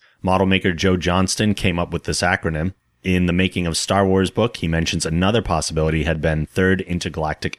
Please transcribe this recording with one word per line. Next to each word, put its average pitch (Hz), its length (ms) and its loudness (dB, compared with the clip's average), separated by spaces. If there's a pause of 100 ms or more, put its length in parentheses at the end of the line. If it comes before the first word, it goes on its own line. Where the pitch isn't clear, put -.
(220)
Model 92 240 2
maker 95 260 2
Joe 92 260 2
Johnston 92 580 2
came 87 240 0
up 82 120 -4
with 82 120 -4
this - 180 -4
acronym. 87 540 -2 (280)
In 90 220 2
the 87 80 0
Making 90 320 0
of 82 100 -2
Star 98 300 0
Wars 95 240 2
book, 113 280 -2
he 90 100 -4
mentions 82 400 -2
another 92 340 2
possibility 78 600 -2
had 78 180 -2
been 78 240 -2
Third 95 360 2
Intergalactic 80 760 -6